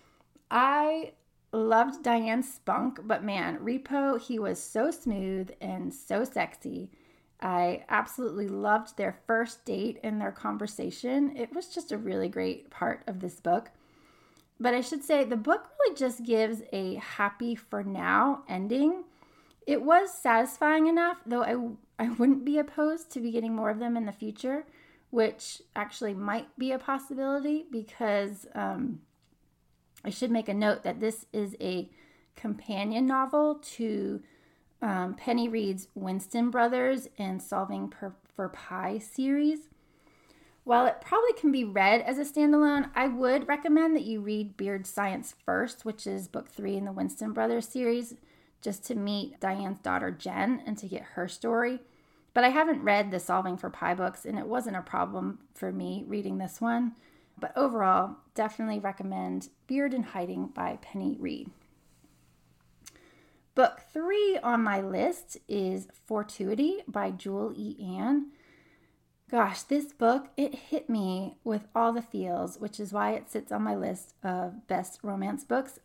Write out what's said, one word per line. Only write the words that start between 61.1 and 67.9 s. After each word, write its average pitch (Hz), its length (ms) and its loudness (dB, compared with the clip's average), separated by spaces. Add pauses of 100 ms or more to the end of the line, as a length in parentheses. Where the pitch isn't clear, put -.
Reed. - 320 -8 (2000)
Book 254 260 6 (120)
three 381 500 2
on 233 200 2
my 196 200 2
list 196 560 -2 (100)
is 190 400 -2 (180)
Fortuity 220 800 -2
by 196 240 -2
Jewel 196 460 -4
E. 208 260 -8
Ann. 214 440 0 (1040)